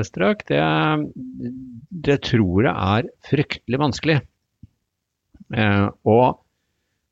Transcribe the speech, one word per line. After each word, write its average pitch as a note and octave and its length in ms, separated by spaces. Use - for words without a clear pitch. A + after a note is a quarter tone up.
strøk, G3+ 400
det, D3 140
det C#3+ 380
tror G2+ 340
jeg C#3+ 120
er C3 160
fryktelig C3+ 540
vanskelig. D3 400
Eh, G2+ 360
og B2 320